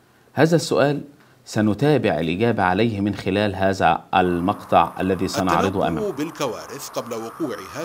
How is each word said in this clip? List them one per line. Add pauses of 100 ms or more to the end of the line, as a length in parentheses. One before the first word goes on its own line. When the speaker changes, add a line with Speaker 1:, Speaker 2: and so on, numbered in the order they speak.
(340)
Speaker 1:
هذا
السؤال (440)
سنتابع
الإجابة
عليه
من
خلال
هذا (100)
المقطع
الذي
سنعرضه
Speaker 2:
التنبؤ
Speaker 1:
أمامكم.
Speaker 2:
بالكوارث
قبل
وقوعها